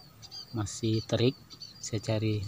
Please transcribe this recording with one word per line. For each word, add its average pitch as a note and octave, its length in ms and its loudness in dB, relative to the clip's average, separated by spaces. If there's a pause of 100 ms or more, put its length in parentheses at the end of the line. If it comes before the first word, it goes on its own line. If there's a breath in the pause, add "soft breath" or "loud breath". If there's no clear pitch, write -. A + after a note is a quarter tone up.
(540)
masih A2 560 0
terik, A#2 240 4 (480)
saya - 240 -4
cari G#2+ 420 0